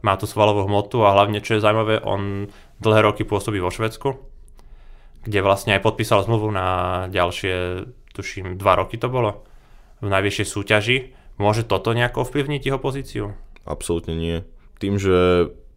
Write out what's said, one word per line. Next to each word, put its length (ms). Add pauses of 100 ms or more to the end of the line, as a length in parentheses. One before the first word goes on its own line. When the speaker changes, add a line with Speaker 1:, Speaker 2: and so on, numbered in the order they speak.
Speaker 1:
má 160
tú 80
svalovú 400
hmotu 400
a 80
hlavne, 320
čo 160
je 40
zaujímavé, 360
on 480 (320)
dlhé 240
roky 240
pôsobí 320
vo 80
Švédsku, 480 (1120)
kde 160
vlastne 320
aj 80
podpísal 400
zmluvu 240
na 200 (440)
ďalšie, 720 (320)
tuším, 400
dva 240
roky 160
to 160
bolo, 320 (560)
v 80
najvyššej 400
súťaži. 480 (400)
Môže 320
toto 240
nejako 320
ovplyvniť 480
jeho 80
pozíciu? 560 (320)
Speaker 2:
Absolútne 480
nie. 320 (320)
Tým, 160
že 520 (280)